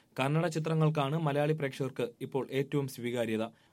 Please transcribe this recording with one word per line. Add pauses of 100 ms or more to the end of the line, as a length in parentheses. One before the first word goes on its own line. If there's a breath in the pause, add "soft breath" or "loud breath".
(200 soft breath)
കന്നഡ
ചിത്രങ്ങൾക്കാണ്
മലയാളി
പ്രേക്ഷകർക്ക് (120)
ഇപ്പോൾ
ഏറ്റവും
സ്വീകാര്യത. (240 soft breath)